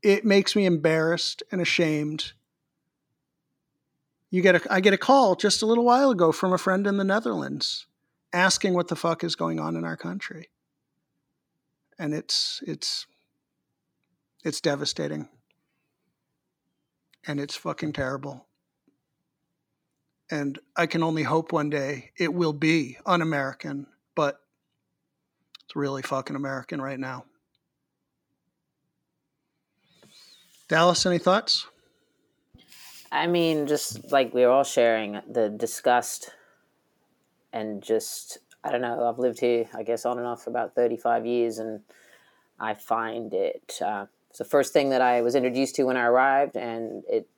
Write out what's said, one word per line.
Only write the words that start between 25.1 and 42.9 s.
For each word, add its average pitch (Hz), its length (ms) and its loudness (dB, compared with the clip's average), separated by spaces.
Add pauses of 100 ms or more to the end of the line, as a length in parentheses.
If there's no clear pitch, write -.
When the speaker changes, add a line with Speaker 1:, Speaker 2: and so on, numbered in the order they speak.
Speaker 1:
it's - 100 -20
really 139 260 -4
fucking 135 340 -6
American 135 460 -8
right 135 180 -8
now. 131 260 -10 (3500)
Dallas, 165 360 4
any 180 120 2
thoughts? - 480 0 (1500)
Speaker 2:
I 147 160 0
mean, 165 400 2
just 139 440 -4
like 135 220 2
we're 123 160 6
all 135 160 4
sharing 110 540 0 (100)
the 113 200 0
disgust 117 800 -2 (1200)
and 107 300 -8
just, - 560 -4 (260)
I 151 80 -4
don't 123 100 -2
know, 120 280 -2
I've 117 100 -6
lived 123 200 0
here, 120 340 2
I 110 100 -10
guess, 113 220 -4
on 123 140 -2
and 120 80 -6
off 120 160 -8
for - 60 -10
about 117 260 -6
thirty-five 117 500 0
years, 117 320 0
and 110 240 -8 (800)
I 110 140 -6
find 113 600 -6